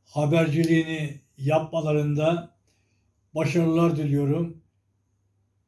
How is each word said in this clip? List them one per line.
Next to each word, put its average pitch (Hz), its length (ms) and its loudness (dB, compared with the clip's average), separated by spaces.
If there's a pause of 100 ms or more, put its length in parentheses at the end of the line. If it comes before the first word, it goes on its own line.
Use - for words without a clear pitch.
haberciliğini 160 1160 0 (180)
yapmalarında 151 1160 -2 (800)
başarılar 160 600 2
diliyorum 147 680 -2 (1040)